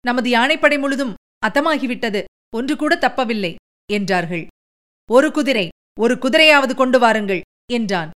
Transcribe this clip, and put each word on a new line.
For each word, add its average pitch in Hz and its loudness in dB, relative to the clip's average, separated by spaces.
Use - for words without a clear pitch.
"நமது 247 -2
யானைப்படை 285 2
முழுதும் 269 -4
அத்தமாகிவிட்டது, 247 -2
ஒன்று 269 -4
கூட 302 -2
தப்பவில்லை" 226 -4
என்றார்கள். 175 -2
"ஒரு 269 4
குதிரை, 233 -2
ஒரு 233 2
குதிரையாவது 285 4
கொண்டு 254 2
வாருங்கள்" 214 0
என்றான். 185 -4